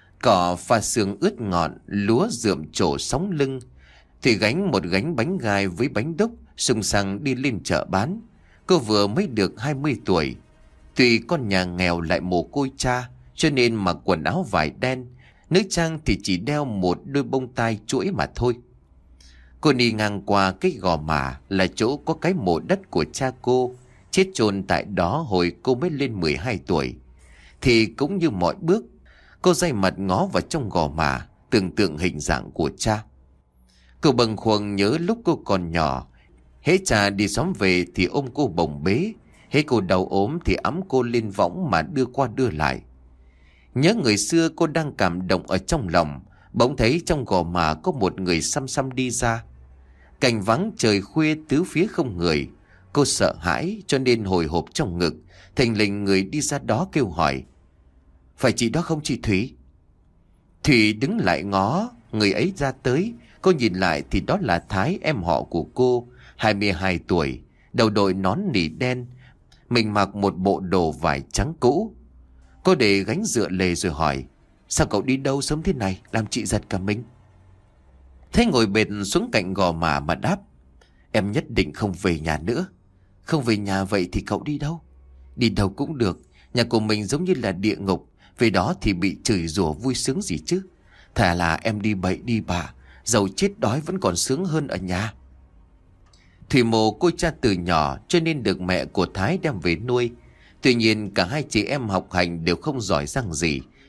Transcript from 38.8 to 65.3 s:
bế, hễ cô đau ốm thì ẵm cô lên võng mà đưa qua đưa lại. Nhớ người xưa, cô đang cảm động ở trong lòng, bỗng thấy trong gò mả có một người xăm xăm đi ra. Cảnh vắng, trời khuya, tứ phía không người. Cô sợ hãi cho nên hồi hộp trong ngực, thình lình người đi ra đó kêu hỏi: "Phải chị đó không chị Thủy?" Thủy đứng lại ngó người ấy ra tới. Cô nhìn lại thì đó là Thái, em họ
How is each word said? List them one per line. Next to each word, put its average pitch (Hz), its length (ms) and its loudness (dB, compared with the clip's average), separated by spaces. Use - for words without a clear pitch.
bế, 139 300 0
hễ 143 120 2
cô 127 200 2
đau 92 240 2
ốm 110 400 0
thì 90 100 2
ẵm 156 320 -4
cô 131 160 0
lên 117 260 -2
võng 92 400 -2
mà 82 120 2
đưa 127 240 -2
qua 123 300 -2
đưa 131 140 0
lại. 76 320 -2
Nhớ 156 180 4
người 170 240 2
xưa, 165 380 2
cô 165 120 2
đang 151 300 -2
cảm 92 300 0
động 92 200 -2
ở 92 100 0
trong 110 320 -2
lòng, 78 320 2
bỗng 127 240 2
thấy 131 280 2
trong 143 200 0
gò 92 180 2
mả 82 300 0
có - 180 -4
một 95 280 -2
người 87 220 0
xăm 135 260 -4
xăm 131 240 -4
đi 127 200 -4
ra. 113 320 -2
Cảnh 117 220 2
vắng, 131 360 2
trời 104 240 4
khuya, 156 340 0
tứ 147 140 2
phía 180 240 0
không 127 300 -4
người. 78 320 0
Cô 143 120 4
sợ - 340 2
hãi 156 480 -2
cho 143 100 2
nên 123 260 2
hồi 92 220 2
hộp 80 280 -2
trong 90 260 -4
ngực, 82 160 2
thình 117 220 2
lình 101 260 0
người 98 200 2
đi 147 180 -4
ra 139 180 -4
đó 127 320 -2
kêu 127 180 0
hỏi: 76 340 0
"Phải 123 140 2
chị 117 180 0
đó 165 120 -2
không 156 220 -4
chị 131 200 -4
Thủy?" 110 320 0
Thủy 110 300 6
đứng 143 240 -2
lại 90 260 0
ngó 104 460 0
người 107 200 2
ấy 180 260 0
ra 139 140 -2
tới. 165 420 -2
Cô 190 100 4
nhìn 120 220 2
lại 87 380 0
thì 101 80 2
đó 127 220 -2
là 87 180 2
Thái, 110 320 0
em 123 220 -2
họ 80 200 2